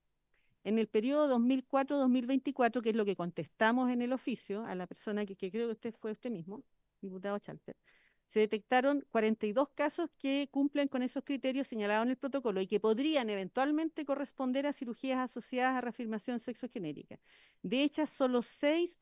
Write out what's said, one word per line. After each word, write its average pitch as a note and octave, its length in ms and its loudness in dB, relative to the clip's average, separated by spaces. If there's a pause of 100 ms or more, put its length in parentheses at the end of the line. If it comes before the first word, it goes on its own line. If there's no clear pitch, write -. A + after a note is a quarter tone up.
(640)
En G#3+ 160 0
el A3 100 0
periodo C#4 400 2
dos B3 120 4
mil B3+ 240 2
cuatro, C#4 340 0
dos C4 100 4
mil B3 180 4
veinticuatro, B3+ 540 2
que A3 100 0
es A3 60 0
lo A3 80 2
que G3+ 120 0
contestamos A3 760 0
en B3 100 0
el A#3+ 140 -2
oficio A3+ 500 -6
a G3+ 100 -8
la F3+ 120 -6
persona G#3 400 -6
que, G3 100 -12
que F#3+ 140 -8
creo A3+ 180 -4
que A3+ 40 -4
usted A3 220 -10
fue A3 180 -8
usted A#3+ 180 -8
mismo, G3 340 -10 (380)
diputado G3 360 -6
Chalper, - 380 -14 (500)
se - 140 2
detectaron B3+ 680 2
cuarenta A3 360 2
y G#3 60 0
dos C4 220 2
casos D4+ 420 -2
que C#4 340 -2
cumplen C#4+ 380 0
con B3 140 -4
esos B3+ 220 -4
criterios C4 440 -2
señalados G#3+ 380 0
en B3 40 2
el B3+ 60 -2
protocolo A#3+ 460 -2
y F#3+ 40 -4
que G3+ 140 0
podrían A#3+ 480 2
eventualmente C#4 800 -2
corresponder C4+ 600 -2
a D4 60 0
cirugías B3+ 460 -4
asociadas B3+ 580 -2
a B3 60 -2
reafirmación A#3 580 -4
sexogenérica. A3 800 -8 (420)
De A#3+ 200 0
hecho, D4 240 0
solo B3+ 340 0
seis D#4+ 600 0